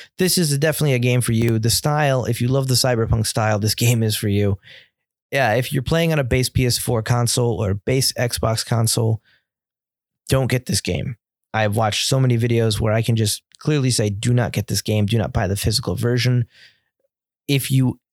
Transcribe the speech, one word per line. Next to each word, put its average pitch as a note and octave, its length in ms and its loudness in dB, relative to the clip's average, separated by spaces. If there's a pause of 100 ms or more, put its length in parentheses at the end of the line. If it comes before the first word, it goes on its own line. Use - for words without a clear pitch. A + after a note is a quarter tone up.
(180)
This F#3 200 0
is D3 200 0
definitely D3+ 360 0
a B2 60 2
game B2 220 2
for A#2 120 0
you. A2+ 260 2
The A2+ 100 0
style, C#3+ 560 0
if A#2 160 -2
you A#2+ 60 0
love C3 200 0
the B2+ 60 0
cyberpunk A2+ 540 2
style, G#2+ 320 0
this G#2+ 160 -2
game A#2 260 2
is G#2+ 140 0
for G#2+ 140 -2
you. G2+ 280 2 (760)
Yeah, B2+ 220 2
if B2 180 -2
you're B2 120 -2
playing E3 280 2
on D3+ 80 0
a C#3 40 0
base B2 260 0
P C3 160 0
S A#2+ 140 0
four A#2 240 -2
console A#2+ 600 0
or F#2+ 100 0
base B2+ 400 0
Xbox A#2 520 -4
console, A2+ 560 0 (1040)
don't C3+ 220 0
get B2+ 160 -2
this - 160 -2
game. - 360 -6 (360)
I've G#2 220 0
watched A2 320 0
so C3+ 120 0
many B2 180 2
videos A2+ 420 0
where A2+ 140 0
I A2+ 80 2
can A2+ 140 0
just A2 280 -2 (160)
clearly C#3 320 0
say, A2 180 0
"Do A2 240 -2
not A#2+ 200 0
get G2+ 140 -4
this G2 140 -4
game. G#2+ 240 0
Do A2+ 120 0
not G2+ 160 -2
buy G#2+ 140 0
the G2 80 -2
physical G#2 400 -2
version." A#2+ 520 0 (1000)
If C#3 220 0
you C3 300 2 (140)